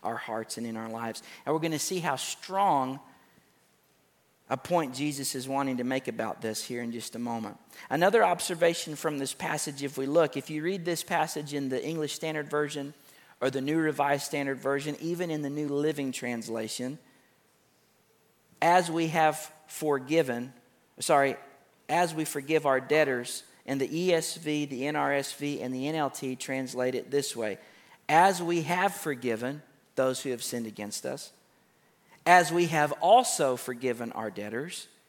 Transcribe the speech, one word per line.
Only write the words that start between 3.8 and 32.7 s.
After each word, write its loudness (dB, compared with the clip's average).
a -2
point 0
Jesus -4
is -6
wanting 0
to -2
make -2
about -4
this -4
here -6
in -6
just -10
a -8
moment. -6
Another 6
observation 2
from -4
this -4
passage, -4
if -6
we -2
look, 4
if -8
you -6
read -2
this -2
passage -2
in -2
the -2
English -4
Standard -6
Version -2
or 2
the -4
New 0
Revised 2
Standard -4
Version, -2
even -4
in -2
the -2
New -4
Living 0
Translation, -6
"as 6
we 0
have 2
forgiven," 0
sorry, 4
"as 2
we -2
forgive 0
our 6
debtors," 2
and -2
the -2
E 4
S 0
V, -2
the -4
N -2
R 2
S -2
V, -4
and -6
the -4
N -2
L 0
T -6
translate -4
it -4
this -2
way, -4
"as 6
we 0
have 0
forgiven -4
those 2
who -4
have -4
sinned -6
against -10
us, -8
as 8
we 4
have 2